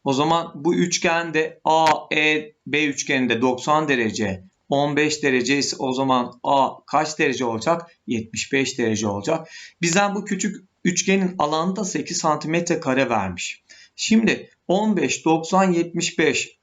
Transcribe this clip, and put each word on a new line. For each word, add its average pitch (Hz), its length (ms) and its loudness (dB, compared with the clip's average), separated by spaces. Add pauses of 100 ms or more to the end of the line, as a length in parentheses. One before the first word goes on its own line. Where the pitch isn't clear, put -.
O 139 80 0
zaman 160 420 0
bu 151 200 -2
üçgende 170 880 0
A 160 240 4 (260)
E 151 380 0 (140)
B 147 180 0
üçgeninde 131 560 0
doksan 147 480 2
derece, 107 560 0 (240)
on 143 280 2
beş 151 260 0
derece 131 360 2
ise 135 200 -4
o 131 140 -4
zaman 127 500 0
A 139 280 2 (160)
kaç 156 320 -2
derece 127 260 0
olacak? 123 520 -2 (100)
Yetmiş - 460 -6
beş 135 260 0
derece 110 280 0
olacak. 104 420 -2 (340)
Bizden 196 320 0
bu 202 100 -4
küçük 190 400 -6 (200)
üçgenin 185 540 2
alanı 160 380 0
da 214 80 -4
sekiz 160 320 -6
santimetre 160 640 0
kare 131 300 0
vermiş. 95 520 -4 (340)
Şimdi 214 540 2 (180)
on 202 280 2
beş, 139 280 -2
doksan, 175 480 2
yetmiş 170 460 -2
beş - 440 0